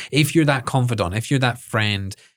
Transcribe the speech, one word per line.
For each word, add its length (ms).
If 240
you're 100
that 220
confidant, 480
if 160
you're 100
that 180
friend, 560